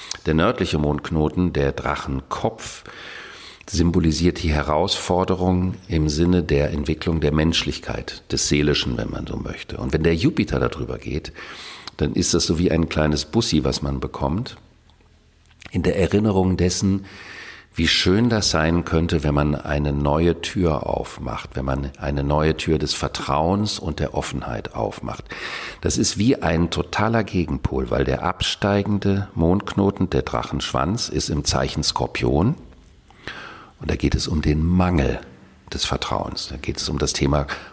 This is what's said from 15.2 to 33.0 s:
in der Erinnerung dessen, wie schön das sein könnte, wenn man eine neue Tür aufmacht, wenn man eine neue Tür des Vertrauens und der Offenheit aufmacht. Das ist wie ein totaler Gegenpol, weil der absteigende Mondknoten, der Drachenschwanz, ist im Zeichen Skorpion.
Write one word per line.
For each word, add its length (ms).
in 140
der 120
Erinnerung 600
dessen, 480
wie 140
schön 420
das 220
sein 340
könnte, 380
wenn 120
man 200
eine 380
neue 480
Tür 480
aufmacht, 680
wenn 100
man 340
eine 260
neue 320
Tür 240
des 140
Vertrauens 840
und 220
der 140
Offenheit 600
aufmacht. 500
Das 160
ist 220
wie 240
ein 280
totaler 520
Gegenpol, 680
weil 120
der 220
absteigende 1120
Mondknoten, 720
der 120
Drachenschwanz, 840
ist 220
im 140
Zeichen 400
Skorpion. 720